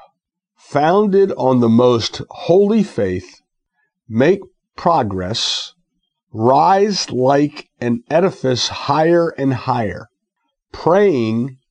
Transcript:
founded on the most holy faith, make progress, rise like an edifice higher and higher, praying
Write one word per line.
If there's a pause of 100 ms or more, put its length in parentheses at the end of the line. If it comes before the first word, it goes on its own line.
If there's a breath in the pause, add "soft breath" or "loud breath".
(540)
founded
on
the
most
holy
faith, (680)
make (340)
progress, (600)
rise
like (100)
an
edifice
higher
and
higher, (600)
praying (140)